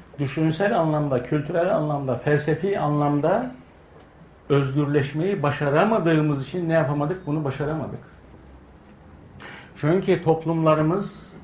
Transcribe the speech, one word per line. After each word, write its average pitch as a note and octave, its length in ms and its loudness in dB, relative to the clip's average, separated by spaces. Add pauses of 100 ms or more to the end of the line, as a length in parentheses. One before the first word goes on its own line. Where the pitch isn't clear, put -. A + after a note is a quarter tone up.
(200)
Düşünsel D#3+ 600 0
anlamda, D3+ 440 0
kültürel E3+ 520 0
anlamda, C#3+ 400 -2
felsefi D3 640 0
anlamda D3 720 0 (1000)
özgürleşmeyi C#3+ 920 0
başaramadığımız D#3 1040 2
için E3+ 220 -4
ne D#3+ 40 0
yapamadık? D3 540 0
Bunu D3+ 160 -2
başaramadık. C#3 560 -6 (1800)
Çünkü F3+ 460 2
toplumlarımız, D#3+ 1120 0 (100)